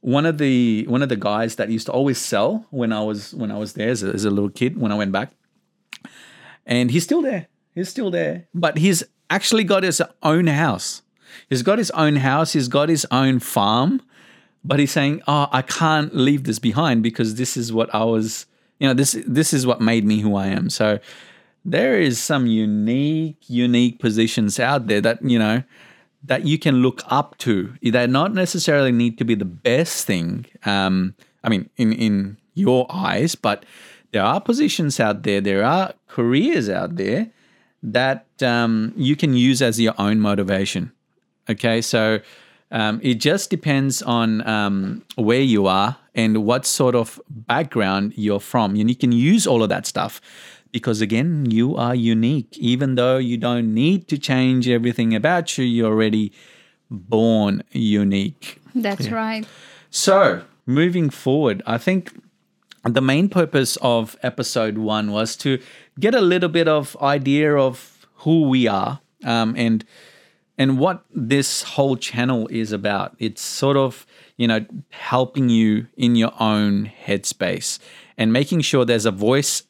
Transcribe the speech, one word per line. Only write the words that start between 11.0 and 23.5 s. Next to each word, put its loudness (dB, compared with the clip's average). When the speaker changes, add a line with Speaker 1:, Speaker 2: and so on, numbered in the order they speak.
Speaker 1:
He's 0
got 2
his -2
own 2
house. 2
He's 0
got 2
his 0
own 2
farm. 0
But 0
he's 2
saying, 0
"Oh, 2
I 0
can't 0
leave 2
this -4
behind 0
because -2
this -6
is -6
what -2
I 0
was, -2
you 0
know, 2
this, 2
this 0
is 0
what 2
made 2
me 2
who 0
I -2
am." -2
So 0
there 0
is 0
some -2
unique, 0
unique 0